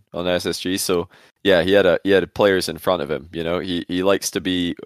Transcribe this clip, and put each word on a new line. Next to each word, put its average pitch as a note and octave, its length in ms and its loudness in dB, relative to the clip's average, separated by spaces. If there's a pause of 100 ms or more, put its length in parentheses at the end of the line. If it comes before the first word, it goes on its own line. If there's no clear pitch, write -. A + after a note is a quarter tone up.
(140)
on F2 140 -6
S F2+ 180 0
S F2 140 -4
G. F#2 180 -4
So, F2 320 -2 (340)
yeah, F#2 200 4
he F#2+ 100 2
had G2 140 6
a, E2+ 180 4
he F#2+ 60 2
had F2+ 240 2
players F#2+ 340 2
in D#2+ 80 -10
front F2+ 240 -2
of C#2+ 100 -6
him, D2 220 -8
you E2 100 -6
know? E2+ 160 -4
He, F2 300 -4
he F2+ 140 -2
likes G2 280 0
to G2+ 80 -6
be F2+ 360 -4 (100)